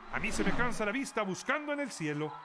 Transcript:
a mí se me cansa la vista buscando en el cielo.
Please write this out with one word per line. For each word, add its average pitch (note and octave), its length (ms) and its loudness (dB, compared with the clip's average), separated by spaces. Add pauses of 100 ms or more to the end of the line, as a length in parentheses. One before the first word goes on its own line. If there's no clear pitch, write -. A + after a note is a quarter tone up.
(120)
a - 80 0
mí A3 120 -2
se A3 120 2
me G3+ 80 4
cansa A3+ 320 4
la G#3 80 2
vista A#3+ 300 0
buscando C#4 520 0
en C#4+ 60 -2
el C#4 120 -2
cielo. D3+ 420 -2 (120)